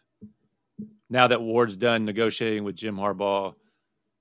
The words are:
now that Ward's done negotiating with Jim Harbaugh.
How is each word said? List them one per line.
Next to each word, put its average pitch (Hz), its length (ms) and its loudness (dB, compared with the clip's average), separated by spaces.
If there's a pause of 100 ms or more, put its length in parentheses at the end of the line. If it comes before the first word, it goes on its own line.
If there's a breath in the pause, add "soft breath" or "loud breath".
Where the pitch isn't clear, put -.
(1080)
now 123 180 4
that 117 140 2
Ward's 113 360 0
done 113 280 2
negotiating 107 580 -2
with 101 120 -6
Jim 104 220 -8
Harbaugh. 98 560 -2 (680)